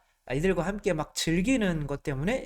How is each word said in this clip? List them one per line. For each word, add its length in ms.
아, 80
이들과 320
함께 280
막 220
즐기는 720
것 160
때문에 420